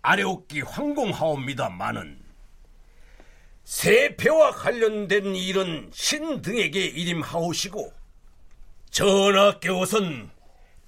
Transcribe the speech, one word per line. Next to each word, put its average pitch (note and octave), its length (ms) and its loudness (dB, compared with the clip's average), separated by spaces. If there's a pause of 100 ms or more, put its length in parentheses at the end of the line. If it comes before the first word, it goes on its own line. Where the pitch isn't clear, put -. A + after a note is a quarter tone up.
아래옵기 F#3 640 0
황공하옵니다마는 C3+ 1600 -4 (1400)
세패와 - 880 4
관련된 G#3 840 0
일은 F3+ 560 -2
신 D4+ 480 -4
등에게 F#3 460 -2
일임하오시고 E3+ 1040 -4 (960)
전하께서는 F#3+ 1400 2 (580)